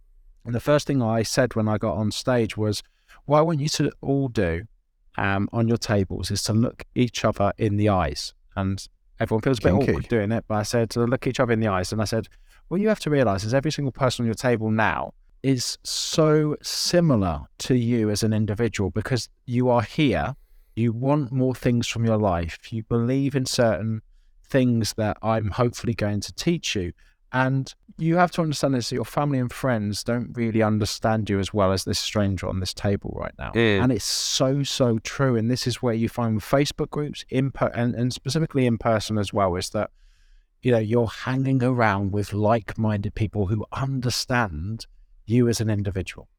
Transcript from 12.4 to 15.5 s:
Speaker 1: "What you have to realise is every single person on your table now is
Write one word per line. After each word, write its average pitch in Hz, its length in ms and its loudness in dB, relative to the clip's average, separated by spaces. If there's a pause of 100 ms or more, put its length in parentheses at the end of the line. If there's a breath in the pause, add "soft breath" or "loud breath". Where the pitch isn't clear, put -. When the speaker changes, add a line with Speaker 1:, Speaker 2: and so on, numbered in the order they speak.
Speaker 1:
"What 175 120 -2
you 214 80 2
have 208 120 0
to 156 100 -4
realise 107 340 2
is 110 80 -2
every 139 200 0
single 143 200 -2
person 127 300 0
on 117 60 2
your 113 60 0
table 110 360 0
now 101 420 0 (300)
is 131 400 0